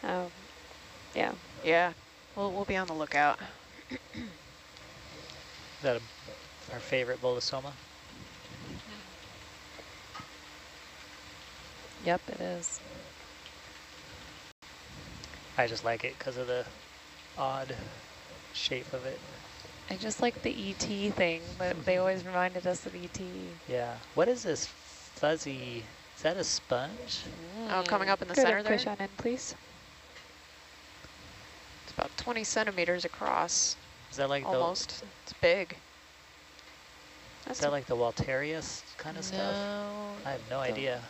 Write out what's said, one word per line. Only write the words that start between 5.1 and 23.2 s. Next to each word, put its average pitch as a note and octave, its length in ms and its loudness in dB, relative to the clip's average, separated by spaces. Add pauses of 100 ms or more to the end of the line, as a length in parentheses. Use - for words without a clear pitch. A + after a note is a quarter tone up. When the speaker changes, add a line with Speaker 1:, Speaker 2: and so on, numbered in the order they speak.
Speaker 3:
that B2+ 160 6
a, - 760 -10
our A#2+ 60 -4
favorite B2+ 420 2
bolosoma? C3 520 2 (960)
Yeah. - 1500 -12 (1800)
Speaker 4:
Yep, F3 240 6
it - 100 -6
is. F3 400 -2 (2750)
Speaker 3:
I B2 100 8
just A2+ 160 -2
like A#2 220 2
it B2+ 140 -2
'cause B2 180 -2
of B2+ 100 -2
the B2 180 2 (760)
odd C3+ 360 0 (800)
shape - 400 0
of B2+ 120 -2
it. C3 140 -2 (720)
Speaker 4:
I G3 40 0
just G#3 280 0
like A#3+ 180 4
the A#3+ 100 2
E G3 220 -2
T G3+ 380 2
thing, E3 300 4 (180)
that F3+ 260 0
they F#3 120 6
Speaker 3:
<laughs> - 20 6
Speaker 4:
always F#3 260 4
reminded F3+ 400 2
us F3+ 220 2
of F3+ 80 -6
E F3 180 -6
T. F#3+ 100 -4 (440)